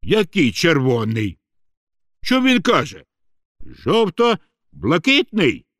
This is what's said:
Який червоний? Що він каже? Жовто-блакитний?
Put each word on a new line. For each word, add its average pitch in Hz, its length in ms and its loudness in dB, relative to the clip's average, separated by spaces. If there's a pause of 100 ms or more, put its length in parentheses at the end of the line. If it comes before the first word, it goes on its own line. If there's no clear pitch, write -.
Який 190 500 0
червоний? 113 840 0 (840)
Що 262 200 0
він 254 200 2
каже? 175 420 -2 (560)
Жовто-блакитний? 185 2000 -2 (140)